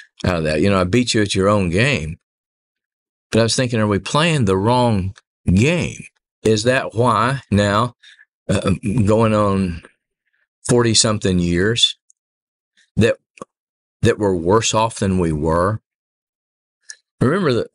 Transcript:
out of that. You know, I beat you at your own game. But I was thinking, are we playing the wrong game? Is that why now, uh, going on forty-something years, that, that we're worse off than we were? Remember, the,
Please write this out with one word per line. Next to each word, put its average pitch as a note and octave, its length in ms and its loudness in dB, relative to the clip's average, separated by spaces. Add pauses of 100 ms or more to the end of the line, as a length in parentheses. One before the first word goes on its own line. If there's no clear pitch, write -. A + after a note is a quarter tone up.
(260)
out F2+ 120 0
of D#2+ 80 -2
that. D2+ 160 0
You G2 80 2
know, G2 100 2
I F2+ 60 0
beat A#2+ 280 0
you A2+ 80 2
at G2+ 140 -2
your G2 140 2
own G2+ 200 2
game. F2+ 480 -2 (1120)
But G#2+ 80 2
I A2+ 40 4
was A#2 120 0
thinking, A#2+ 240 -2
are G#2+ 80 2
we G2+ 120 0
playing D3 460 0
the F#2+ 120 2
wrong G#2+ 580 0 (300)
game? G#2+ 580 0 (400)
Is A2 200 0
that A#2+ 320 -2
why A#2+ 460 0 (100)
now, G#2 440 0 (540)
uh, - 220 -2 (340)
going A2 280 2
on G2 480 0 (880)
forty-something A2 720 2
years, F2 580 0 (960)
that, G#2+ 220 0 (840)
that - 180 0
we're G2 160 0
worse F#2 380 0
off A2+ 260 -2
than F#2+ 200 0
we E2+ 120 0
were? E2 500 -2 (1400)
Remember, D3+ 340 0
the, A2 220 -4